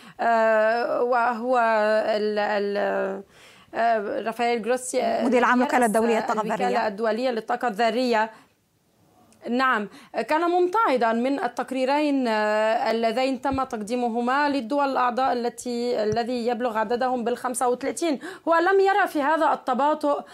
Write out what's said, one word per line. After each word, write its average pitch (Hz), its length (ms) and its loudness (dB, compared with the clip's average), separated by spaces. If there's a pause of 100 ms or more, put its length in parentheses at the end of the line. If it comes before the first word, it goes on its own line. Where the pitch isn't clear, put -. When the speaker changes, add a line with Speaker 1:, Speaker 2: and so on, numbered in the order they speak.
(200)
Speaker 1:
آه، 226 840 2
وهو 240 540 0 (480)
ال-، 214 340 0
ال-، 202 840 -2 (500)
آه، 226 480 0
رافائيل 240 400 -2
جروسي، 247 400 -2
آه، 226 240 0
Speaker 2:
مدير 240 140 4
العام 240 180 4
للوكالة 254 200 2
Speaker 1:
يرأس 240 120 4
Speaker 2:
الدولية 226 300 2
للطاقة 220 220 -2
الذرية. 240 260 -2
Speaker 1:
الوكالة 233 200 0
الدولية 220 420 -2
للطاقة 233 380 -2
الذرية. 226 640 0 (1160)
نعم، 240 400 0 (380)
كان 311 140 2
ممتعضا 349 720 2
من 269 300 -2
التقريرين، 269 840 0
آه، 220 640 0
اللذين 233 500 0
تم 269 220 -2
تقديمهما 240 840 -2
للدول 277 400 -2
الأعضاء 247 440 0
التي، 240 680 -4
الذي 226 440 -2
يبلغ 233 300 -2
عددهم 240 460 -2
بالخمسة 247 460 -2
وثلاثين. 247 500 -2 (280)
هو 330 80 4
لم 370 240 4
يرى 392 280 4
في 320 140 -2
هذا 302 320 2
التباطؤ 285 680 0 (120)